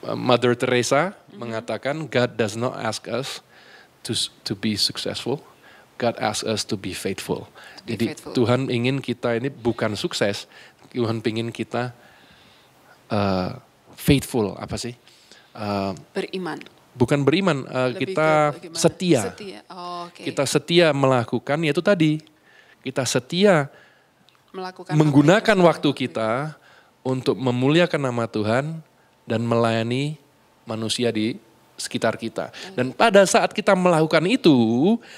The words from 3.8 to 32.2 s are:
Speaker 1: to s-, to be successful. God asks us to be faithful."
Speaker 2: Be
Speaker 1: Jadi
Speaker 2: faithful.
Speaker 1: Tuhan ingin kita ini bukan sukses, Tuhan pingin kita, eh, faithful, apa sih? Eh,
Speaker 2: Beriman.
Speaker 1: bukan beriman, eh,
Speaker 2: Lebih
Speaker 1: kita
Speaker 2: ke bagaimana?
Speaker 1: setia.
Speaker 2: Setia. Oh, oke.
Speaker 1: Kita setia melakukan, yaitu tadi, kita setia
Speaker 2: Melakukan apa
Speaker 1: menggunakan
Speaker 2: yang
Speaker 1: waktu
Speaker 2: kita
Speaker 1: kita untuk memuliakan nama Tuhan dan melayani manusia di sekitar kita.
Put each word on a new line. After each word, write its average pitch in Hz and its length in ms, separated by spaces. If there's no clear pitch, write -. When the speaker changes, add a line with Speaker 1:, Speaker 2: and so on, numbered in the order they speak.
Speaker 1:
to - 120
s-, - 180
to - 120
be 107 220
successful. - 640
God 117 200
asks 107 280
us 107 200
to - 120
be 95 160
faithful." - 580
Speaker 2:
Be 113 140
Speaker 1:
Jadi 113 180
Speaker 2:
faithful. - 200
Speaker 1:
Tuhan 123 360
ingin 123 320
kita 120 340
ini 117 140
bukan 113 460
sukses, 104 520
Tuhan 113 320
pingin 113 300
kita, 120 400
eh, 95 420
faithful, 117 640
apa 104 220
sih? 120 180
Eh, 101 420
Speaker 2:
Beriman. 180 500
Speaker 1:
bukan 135 280
beriman, 147 440
eh, 127 260
Speaker 2:
Lebih 185 160
Speaker 1:
kita 160 220
Speaker 2:
ke 143 80
bagaimana? 165 180
Speaker 1:
setia. 165 500
Speaker 2:
Setia. 107 300
Oh, 175 380
oke. - 160
Speaker 1:
Kita 139 220
setia 165 480
melakukan, 131 680
yaitu 160 220
tadi, 160 400
kita 135 240
setia 170 640
Speaker 2:
Melakukan 185 380
apa 180 60
Speaker 1:
menggunakan 156 640
Speaker 2:
yang 185 80
Speaker 1:
waktu 151 240
Speaker 2:
kita 117 420
Speaker 1:
kita - 60
untuk 131 340
memuliakan 131 680
nama 120 260
Tuhan 131 560
dan 113 200
melayani 117 760
manusia 113 460
di 113 300
sekitar 113 400
kita. - 360